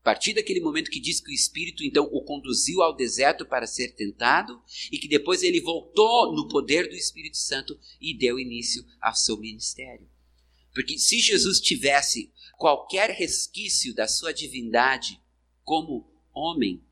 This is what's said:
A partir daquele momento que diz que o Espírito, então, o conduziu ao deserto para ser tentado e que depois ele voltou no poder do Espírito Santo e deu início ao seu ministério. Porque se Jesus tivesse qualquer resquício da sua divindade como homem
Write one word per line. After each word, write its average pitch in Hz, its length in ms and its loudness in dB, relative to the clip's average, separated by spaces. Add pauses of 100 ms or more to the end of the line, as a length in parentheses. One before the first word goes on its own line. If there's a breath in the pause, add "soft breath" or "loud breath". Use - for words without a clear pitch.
A - 80 -20
partir 113 240 0
daquele 202 280 0
momento 160 300 -2
que 143 100 -8
diz 147 200 -4
que - 100 -18
o 143 40 -10
Espírito, 156 500 -4
então, 147 260 4
o 143 120 -2
conduziu 143 580 -2
ao 165 160 4
deserto 135 480 0
para 120 220 -4
ser - 280 -6
tentado 123 640 0 (320 loud breath)
e 147 60 -8
que 147 120 -8
depois 170 340 2
ele 175 180 4
voltou 202 760 4
no 151 140 -2
poder 147 400 2
do - 60 -12
Espírito - 420 -8
Santo 135 420 -6 (220 loud breath)
e 151 160 -6
deu 123 220 2
início 120 480 -6 (140 soft breath)
ao 113 140 0
seu - 220 0
ministério. 113 720 -10 (640)
Porque 131 240 -4
se - 220 2
Jesus 196 420 4
tivesse 139 720 2 (240 loud breath)
qualquer 180 540 2
resquício 185 840 -4
da 110 160 -2
sua 165 240 -2
divindade 127 880 0 (420)
como 151 460 -2 (240)
homem 143 600 -2